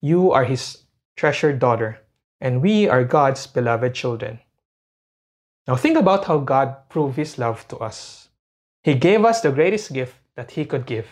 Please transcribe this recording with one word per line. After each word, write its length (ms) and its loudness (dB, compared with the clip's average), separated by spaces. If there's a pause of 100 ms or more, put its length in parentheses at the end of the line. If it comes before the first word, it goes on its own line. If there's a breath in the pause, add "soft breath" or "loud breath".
You 300 4
are 140 4
His 400 -6 (320)
treasured 420 0
daughter. 400 0 (400)
And 220 -2
we 260 2
are 160 4
God's 440 0
beloved 460 -2
children. 460 -8 (1300)
Now 80 0
think 220 2
about 280 4
how 140 2
God 500 -2
proved 280 -2
His 200 -6
love 320 -4
to 80 -14
us. 520 -14 (540)
He 100 2
gave 320 4
us 160 2
the 100 0
greatest 420 0
gift 240 -8 (180)
that 160 -14
He 140 -6
could 200 -6
give. 260 -6